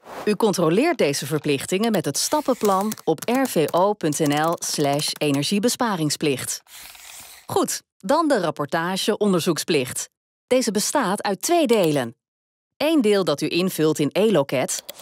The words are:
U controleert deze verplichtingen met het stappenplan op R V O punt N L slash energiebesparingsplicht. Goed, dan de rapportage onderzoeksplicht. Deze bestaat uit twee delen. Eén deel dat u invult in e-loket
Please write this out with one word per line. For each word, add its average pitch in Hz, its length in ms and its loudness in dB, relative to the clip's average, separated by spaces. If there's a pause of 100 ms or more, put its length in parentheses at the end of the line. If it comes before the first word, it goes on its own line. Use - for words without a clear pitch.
(240)
U 208 120 2
controleert 196 600 2
deze 143 280 0
verplichtingen 156 680 -2
met 180 120 0
het 143 140 -4
stappenplan 214 760 0 (120)
op - 260 -2
R 254 180 0
V 156 220 0
O 190 220 2
punt 156 260 -2
N 147 240 2
L 165 160 0
slash 143 600 -2
energiebesparingsplicht. 156 1400 -2 (840)
Goed, - 360 -2 (160)
dan 302 300 0
de 254 120 2
rapportage 175 760 -2
onderzoeksplicht. 170 920 0 (380)
Deze 247 240 2
bestaat 202 520 0
uit 196 200 -4
twee 339 240 2
delen. 156 460 2 (640)
Eén 311 240 2
deel 208 240 4
dat 151 160 -2
u 156 100 -2
invult 165 480 2
in 143 140 0
e-loket 165 720 0 (180)